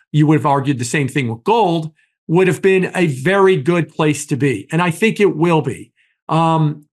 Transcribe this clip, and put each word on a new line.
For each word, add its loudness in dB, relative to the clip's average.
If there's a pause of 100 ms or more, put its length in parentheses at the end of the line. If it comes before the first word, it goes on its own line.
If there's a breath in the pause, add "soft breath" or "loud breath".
(120)
you 4
would 4
have -4
argued 0
the -6
same -2
thing -4
with -10
gold, 0 (360)
would 2
have -2
been 2
a 2
very 2
good -2
place -2
to -4
be. -2
And -2
I 0
think -2
it 2
will 2
be. -10 (360)
Um, 0